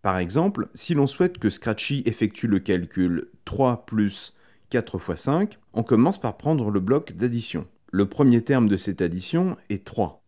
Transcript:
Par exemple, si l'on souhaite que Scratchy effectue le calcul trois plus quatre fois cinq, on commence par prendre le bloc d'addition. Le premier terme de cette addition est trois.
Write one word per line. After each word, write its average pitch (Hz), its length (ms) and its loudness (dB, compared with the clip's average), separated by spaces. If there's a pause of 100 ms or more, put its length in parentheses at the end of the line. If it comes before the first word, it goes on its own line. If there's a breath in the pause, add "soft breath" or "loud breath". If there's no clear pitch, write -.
Par 92 160 0
exemple, 123 560 -2
si - 200 -4
l'on 143 120 4
souhaite 180 320 0
que 101 120 0
Scratchy 123 540 -4
effectue 110 440 -2
le 101 100 4
calcul 90 680 0 (180)
trois 127 420 0
plus 104 460 -2 (360 soft breath)
quatre 110 300 -2
fois 85 180 -4
cinq, 180 420 -2 (160)
on 113 100 -2
commence 135 360 4
par 110 160 -4
prendre 139 340 0
le 101 100 0
bloc 131 320 0
d'addition. 117 560 -4 (240)
Le 98 140 2
premier 120 360 4
terme 123 260 2
de 98 80 4
cette 95 240 -6
addition 92 560 -2 (120)
est 101 160 -8
trois. - 440 -4